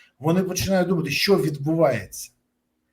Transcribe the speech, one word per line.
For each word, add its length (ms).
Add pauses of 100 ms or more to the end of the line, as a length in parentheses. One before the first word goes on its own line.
(180)
Вони 240
починають 460
думати, 220
що 280
відбувається. 920 (600)